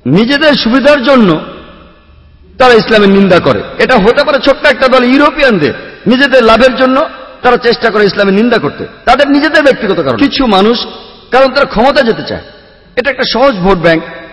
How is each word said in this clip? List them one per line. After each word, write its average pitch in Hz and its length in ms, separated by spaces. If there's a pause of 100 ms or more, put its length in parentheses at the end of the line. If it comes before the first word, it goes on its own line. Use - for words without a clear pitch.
নিজেদের 262 480
সুবিধার 254 500
জন্য 226 380 (1160)
তারা 247 160
ইসলামের 214 360
নিন্দা 196 300
করে। 127 240 (160)
এটা 233 180
হতে 240 260
পারে 277 220
ছোট্ট 269 200
একটা 262 220
দল 247 160
ইউরোপিয়ানদের, 262 680 (340)
নিজেদের 254 360
লাভের 226 320
জন্য 262 340 (320)
তারা 240 160
চেষ্টা 233 320
করে 208 160
ইসলামের 196 280
নিন্দা 220 240
করতে, - 280 (200)
তাদের 269 260
নিজেদের 302 320
ব্যক্তিগত 202 400
কারণ। 127 140
কিছু 269 300
মানুষ, 214 380 (460)
কারণ 262 220
তারা 277 120
ক্ষমতা 269 360
যেতে 196 260
চায়। 95 160 (520)
এটা 247 160
একটা 262 120 (100)
সহজ 254 220
ভোট 185 220
ব্যাংক 165 260 (300)